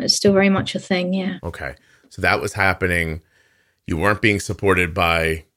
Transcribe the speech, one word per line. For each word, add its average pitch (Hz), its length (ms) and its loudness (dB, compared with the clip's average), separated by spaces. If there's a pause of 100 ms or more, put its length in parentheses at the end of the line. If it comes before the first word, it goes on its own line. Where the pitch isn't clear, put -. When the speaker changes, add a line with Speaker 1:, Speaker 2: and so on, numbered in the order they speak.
Speaker 1:
It's 202 140 0
still 202 160 4
very 196 180 4
much 190 240 0
a 180 60 -6
thing, 180 340 -2
yeah. 185 300 -4
Speaker 2:
Okay. 78 320 -10 (320)
So - 140 -14
that 92 180 2
was - 140 -4
happening. 87 680 0 (640)
You 82 100 -4
weren't 101 240 2
being 104 180 2
supported 90 540 0
by, 82 500 0 (140)